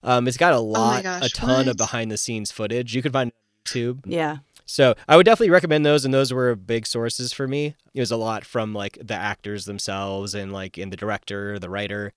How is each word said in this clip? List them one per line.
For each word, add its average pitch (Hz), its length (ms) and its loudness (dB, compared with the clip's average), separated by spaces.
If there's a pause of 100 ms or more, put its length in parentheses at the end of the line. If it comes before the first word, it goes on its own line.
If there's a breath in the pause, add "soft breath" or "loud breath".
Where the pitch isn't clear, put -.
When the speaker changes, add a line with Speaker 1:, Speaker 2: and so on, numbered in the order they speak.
Speaker 1:
Um, 123 260 2
it's 127 80 -2
got 175 160 4
a 135 40 4
Speaker 2:
Oh 113 160 0
my 110 60 0
Speaker 1:
lot, 117 260 2
Speaker 2:
gosh, 180 220 -4
Speaker 1:
a - 40 0
ton 127 320 0
of 127 60 2
Speaker 2:
what? 120 100 -2
Speaker 1:
behind-the-scenes 110 720 -4
footage. 117 420 -4
You 131 80 0
can 147 100 -2
find 127 200 0
it - 20 -20
on - 300 -20
YouTube. 123 420 -4
Speaker 3:
Yeah. 160 300 -2 (340)
Speaker 1:
So 131 240 4 (140 loud breath)
I 151 80 10
would 180 80 10
definitely 220 260 6
recommend 160 360 4
those, 147 180 4
and 131 100 0
those 135 180 2
were 123 220 2
big 110 320 -4
sources 117 460 -4
for 135 160 -6
me. 147 260 -4 (200)
It 135 60 -4
was 120 120 0
a 117 60 -2
lot 110 260 -4
from, 110 300 -4
like, 101 280 -6
the 110 120 -6
actors 104 500 -6
themselves 98 720 -6
and, 98 180 -8
like, 95 240 -10
in 95 140 -10
the 95 60 -12
director, 101 640 -6
the 92 120 -10
writer. 101 460 -6